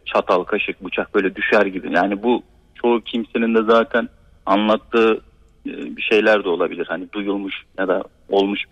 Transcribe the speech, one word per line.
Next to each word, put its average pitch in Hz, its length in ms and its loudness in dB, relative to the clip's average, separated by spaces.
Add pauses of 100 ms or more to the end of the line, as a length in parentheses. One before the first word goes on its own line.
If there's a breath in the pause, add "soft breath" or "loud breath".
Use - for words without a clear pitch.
çatal, 95 380 0
kaşık, 101 400 -6
bıçak 92 300 -6
böyle 95 220 0
düşer 104 300 2
gibi. 92 260 -6
Yani 98 300 0
bu 120 200 0 (320)
çoğu 120 260 0
kimsenin 113 540 -4
de 110 80 4
zaten 113 460 2 (380)
anlattığı, 110 720 2 (460)
e, - 300 -10
bir - 60 -10
şeyler 107 420 4
de 95 40 -2
olabilir. 85 400 -2
Hani 85 240 -8
duyulmuş 101 420 -4 (240)
ya 95 100 -2
da 95 140 0 (260)
olmuş 98 320 2 (120)